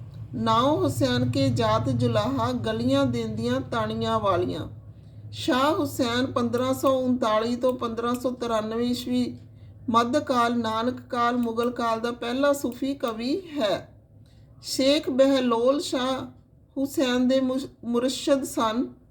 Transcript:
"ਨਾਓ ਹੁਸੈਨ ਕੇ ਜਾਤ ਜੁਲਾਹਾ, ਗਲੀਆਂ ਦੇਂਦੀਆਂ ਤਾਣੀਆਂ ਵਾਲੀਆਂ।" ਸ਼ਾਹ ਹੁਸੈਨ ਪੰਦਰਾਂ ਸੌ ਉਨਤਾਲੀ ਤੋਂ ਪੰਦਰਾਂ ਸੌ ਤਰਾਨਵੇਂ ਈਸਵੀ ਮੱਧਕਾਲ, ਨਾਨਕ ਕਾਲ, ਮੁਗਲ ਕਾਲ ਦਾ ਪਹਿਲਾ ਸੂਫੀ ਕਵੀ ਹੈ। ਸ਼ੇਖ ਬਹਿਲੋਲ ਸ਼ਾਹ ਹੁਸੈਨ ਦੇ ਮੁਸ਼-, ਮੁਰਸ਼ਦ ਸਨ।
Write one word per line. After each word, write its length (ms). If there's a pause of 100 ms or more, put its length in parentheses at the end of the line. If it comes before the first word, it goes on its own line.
(340)
"ਨਾਓ 480
ਹੁਸੈਨ 480
ਕੇ 180
ਜਾਤ 400
ਜੁਲਾਹਾ, 640
ਗਲੀਆਂ 520
ਦੇਂਦੀਆਂ 560
ਤਾਣੀਆਂ 600
ਵਾਲੀਆਂ।" 480 (640)
ਸ਼ਾਹ 420
ਹੁਸੈਨ 520
ਪੰਦਰਾਂ 480
ਸੌ 240
ਉਨਤਾਲੀ 580
ਤੋਂ 160
ਪੰਦਰਾਂ 420
ਸੌ 160
ਤਰਾਨਵੇਂ 560
ਈਸਵੀ 520 (520)
ਮੱਧਕਾਲ, 680
ਨਾਨਕ 420
ਕਾਲ, 360
ਮੁਗਲ 340
ਕਾਲ 300
ਦਾ 120
ਪਹਿਲਾ 400
ਸੂਫੀ 420
ਕਵੀ 460
ਹੈ। 540 (680)
ਸ਼ੇਖ 480
ਬਹਿਲੋਲ 680
ਸ਼ਾਹ 460 (520)
ਹੁਸੈਨ 500
ਦੇ 120
ਮੁਸ਼-, 280 (160)
ਮੁਰਸ਼ਦ 600
ਸਨ। 440 (220)